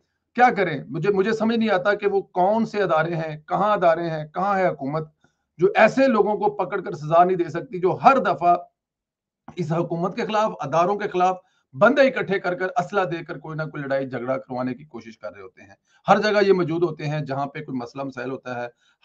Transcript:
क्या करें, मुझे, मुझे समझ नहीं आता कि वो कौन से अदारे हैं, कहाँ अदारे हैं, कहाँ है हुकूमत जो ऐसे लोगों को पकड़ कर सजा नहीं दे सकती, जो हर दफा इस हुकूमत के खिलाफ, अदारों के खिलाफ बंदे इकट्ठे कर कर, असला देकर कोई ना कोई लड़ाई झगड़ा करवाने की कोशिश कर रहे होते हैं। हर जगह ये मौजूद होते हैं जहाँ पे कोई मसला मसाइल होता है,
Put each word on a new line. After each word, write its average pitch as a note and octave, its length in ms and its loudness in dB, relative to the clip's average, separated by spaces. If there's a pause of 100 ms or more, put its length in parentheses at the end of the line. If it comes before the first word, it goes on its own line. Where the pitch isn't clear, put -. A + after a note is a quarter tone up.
(360)
क्या B3 160 6
करें, F3 380 -2
मुझे, D#3+ 200 0
मुझे G3+ 240 2
समझ A3 220 0
नहीं A3 140 2
आता F#3+ 240 2
कि G3+ 140 -2
वो G3 140 2
कौन G3 440 0
से G#3 140 -4
अदारे E3+ 360 2
हैं, D#3 340 -8
कहाँ G3 280 2
अदारे E3+ 260 4
हैं, D#3 320 -6
कहाँ F#3+ 220 0
है F#3 120 2
हुकूमत D#3 420 -4 (480)
जो F#3 180 4
ऐसे C4 300 6
लोगों G#3 300 2
को G#3 120 0
पकड़ F#3+ 320 -4
कर - 120 -8
सजा D#3 300 4
नहीं F#3 140 2
दे E3 120 -4
सकती, E3+ 300 -8
जो F3 140 2
हर B3 260 6
दफा F3 540 0 (840)
इस D#3+ 140 -4
हुकूमत E3+ 440 -4
के A3 100 -4
खिलाफ, G#3+ 360 0
अदारों E3+ 360 0
के G3+ 100 -6
खिलाफ F#3 340 0 (340)
बंदे B3+ 280 4
इकट्ठे G3 360 0
कर F3+ 160 -4
कर, F#3 140 -4
असला F#3 360 -2
देकर E3 320 -8
कोई D#3 180 -12
ना D#3 100 -6
कोई D3+ 160 -10
लड़ाई C3+ 240 -4
झगड़ा B2+ 320 -6
करवाने B2+ 360 -6
की G#2 100 -12
कोशिश A2+ 320 -18
कर G#2+ 120 -16
रहे G2+ 140 -14
होते G2 220 -20
हैं। - 140 -20 (300)
हर G3+ 120 4
जगह G#3 200 2
ये G3 140 6
मौजूद E3+ 300 0
होते D#3+ 200 -4
हैं D3 220 -4
जहाँ C3+ 200 -4
पे D3 160 -12
कोई D3 140 -10
मसला B2+ 280 -10
मसाइल B2+ 260 -10
होता B2+ 320 -10
है, A#2+ 80 -10 (360)